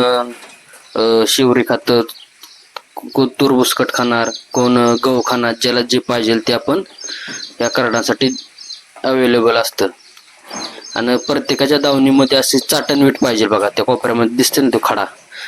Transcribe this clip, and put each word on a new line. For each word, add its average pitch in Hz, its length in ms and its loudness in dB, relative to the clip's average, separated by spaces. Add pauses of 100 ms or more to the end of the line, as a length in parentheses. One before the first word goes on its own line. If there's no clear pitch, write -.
(960)
अ, 113 320 2
शिवरी 123 400 2
खातं, 120 320 0 (1120)
कोण 135 140 2
तूर 139 220 0
भुसकट 127 440 2
खाणार, 120 360 0 (220)
कोण, 123 260 2
अ, 120 160 4 (100)
गहू 127 220 0
खाणार, 120 340 -2
ज्याला 123 220 0
जे 120 160 -2
पाहिजे 113 400 0 (100)
ते 123 40 0
आपण 139 300 -2 (800)
या 120 80 0
करडांसाठी 123 680 -2 (680)
अव्हेलेबल 120 520 2
असतं. 113 300 0 (1080)
आणि 123 200 0
प्रत्येकाच्या 139 600 0
दावणीमध्ये 135 600 4
अशी 131 200 0
चाटणवीट 139 600 2
पाहिजे 110 280 2
बघा, 104 220 2
त्या 104 160 -2
कोपऱ्यामध्ये 117 520 0
दिसते 131 260 0
ना 131 60 2
तो 113 140 0
खडा, 107 220 -2 (420)